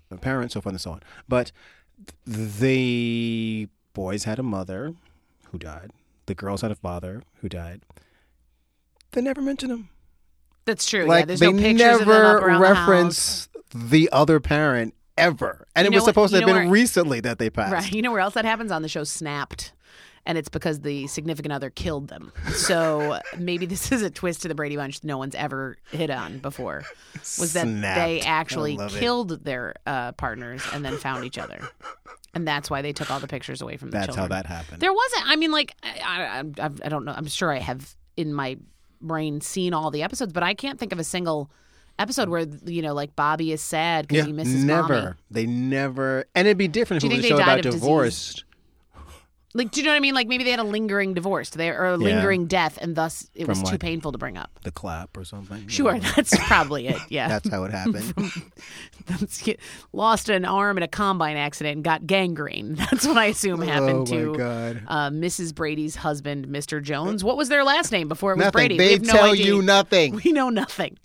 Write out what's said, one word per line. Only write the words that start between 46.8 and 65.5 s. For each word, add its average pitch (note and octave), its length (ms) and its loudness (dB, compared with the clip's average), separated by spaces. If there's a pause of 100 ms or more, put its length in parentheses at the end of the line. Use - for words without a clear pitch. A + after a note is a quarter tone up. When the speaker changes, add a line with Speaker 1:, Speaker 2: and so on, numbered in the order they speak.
Speaker 2:
Do C3+ 80 2
Speaker 1:
if - 40 2
Speaker 2:
you A#3+ 40 2
Speaker 1:
it - 20 0
was A#3+ 60 0
a A#3 40 2
Speaker 2:
think A3+ 40 4
Speaker 1:
show - 60 6
Speaker 2:
they - 40 6
Speaker 1:
about - 140 6
Speaker 2:
died - 100 0
of B2 60 0
disease? A2+ 80 -2
Speaker 1:
divorce. C3+ 640 0 (1080)
Speaker 2:
Like, A#3 160 -2
do D4 100 -4
you C#4 60 -2
know D4+ 60 4
what D4 40 4
I D4 40 2
mean? C#4 140 2
Like, B3 140 0
maybe B3+ 160 -2
they B3 60 2
had A#3+ 100 0
a A3+ 40 -2
lingering G3+ 480 -2
divorce, F3 380 -4
they, E3 180 -4
or E3+ 160 -2
a F3+ 140 2
Speaker 1:
Yeah. E3 60 0
Speaker 2:
lingering G3 420 2
death, E3+ 340 0
and E3 160 -4
thus D#3+ 380 -4
it - 100 -8
Speaker 1:
From, - 60 -4
Speaker 2:
was - 120 -2
too F#3+ 100 -2
Speaker 1:
like, F#3+ 80 -4
Speaker 2:
painful D#3+ 320 -4
to - 60 -10
bring F#2+ 200 -8
up. - 120 -12 (120)
Speaker 1:
The - 80 -8
clap E2+ 460 -10
or F#2+ 80 -14
something. G2+ 440 -14
Speaker 2:
Sure, B3+ 280 2
Speaker 1:
Yeah. G3 160 -2
Speaker 2:
<laughs> - 40 0
that's C4 180 4 (120)
probably C#3+ 420 2
it, - 80 -2 (140)
yeah. C3+ 180 -2
Speaker 1:
<laughs> - 0 -
That's G#2 220 -2
how F#2+ 140 -2
it G2 60 -6
happened. F#3+ 340 -2
Speaker 2:
<laughs> F#3+ 100 -6
From, G3 180 -4 (760)
that's - 400 -6
it. - 140 -2 (320)
Lost A3 380 2
an F#3+ 140 2
arm G3 340 2
in F3 40 0
a E3 60 -2
combine F3 480 0
accident D3 400 -4
and D3+ 80 -6
got D#3+ 220 0
gangrene. D#3 680 -2
<laughs> - 20 -6
That's B3+ 300 0
what D4 120 2
I A3 80 0
assume F#3+ 340 -2
happened D3 300 0
Speaker 1:
Oh, C3 80 2
my C3 60 0 (180)
Speaker 2:
to, D3+ 160 -4
Speaker 1:
God. A#2 480 -6
Speaker 2:
uh, D3 240 -2
Missus E3 420 -4